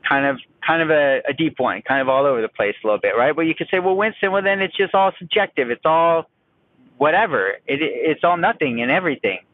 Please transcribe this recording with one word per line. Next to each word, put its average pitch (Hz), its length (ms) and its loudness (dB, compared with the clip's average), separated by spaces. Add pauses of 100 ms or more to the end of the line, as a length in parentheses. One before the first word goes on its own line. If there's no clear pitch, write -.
Kind 139 200 0
of, 135 120 -2 (280)
kind 165 160 0
of 156 80 0
a, 143 360 2
a 143 60 -4
deep 151 260 -4
one, 107 240 -2
kind 135 200 -2
of 131 60 -2
all 135 180 2
over 127 160 0
the 107 60 -4
place 104 340 -2
a - 40 -4
little 104 140 0
bit, 101 160 0
right? 131 180 2
But 160 80 -2
you 160 120 0
could 165 160 -8
say, 190 80 0
"Well, 185 180 0
Winston, 202 340 -2
well, 196 120 0
then 196 180 0
it's 190 160 -4
just 196 180 -2
all 190 240 4
subjective. 180 520 -2
It's 120 160 -4
all 165 420 2 (720)
whatever. 147 540 2 (140)
It, 139 140 -2
it's 151 440 -2
all 175 120 4
nothing 160 460 -2
and 123 80 -2
everything." 139 500 -2 (140)